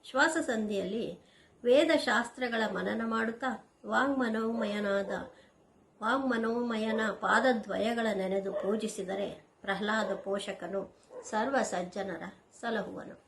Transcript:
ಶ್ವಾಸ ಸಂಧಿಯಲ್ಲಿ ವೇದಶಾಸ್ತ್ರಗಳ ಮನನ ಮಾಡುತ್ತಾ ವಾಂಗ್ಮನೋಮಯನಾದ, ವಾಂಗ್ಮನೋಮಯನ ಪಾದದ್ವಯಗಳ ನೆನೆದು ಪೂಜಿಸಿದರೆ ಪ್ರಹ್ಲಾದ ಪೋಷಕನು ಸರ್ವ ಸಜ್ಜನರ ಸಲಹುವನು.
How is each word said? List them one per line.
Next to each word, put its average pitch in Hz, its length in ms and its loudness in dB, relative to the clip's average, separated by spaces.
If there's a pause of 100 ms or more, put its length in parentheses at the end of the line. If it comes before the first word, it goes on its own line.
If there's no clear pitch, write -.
ಶ್ವಾಸ 320 360 2
ಸಂಧಿಯಲ್ಲಿ 214 640 -2 (580)
ವೇದಶಾಸ್ತ್ರಗಳ 247 1080 4
ಮನನ 196 340 -2
ಮಾಡುತ್ತಾ 226 440 -2 (360)
ವಾಂಗ್ಮನೋಮಯನಾದ, 220 1300 0 (880)
ವಾಂಗ್ಮನೋಮಯನ 226 1000 0 (200)
ಪಾದದ್ವಯಗಳ 220 920 2
ನೆನೆದು 190 380 0
ಪೂಜಿಸಿದರೆ 196 760 -2 (320)
ಪ್ರಹ್ಲಾದ 202 540 0
ಪೋಷಕನು 196 680 -4 (420)
ಸರ್ವ 240 400 -2
ಸಜ್ಜನರ 180 600 -4 (380)
ಸಲಹುವನು. 190 540 -6 (120)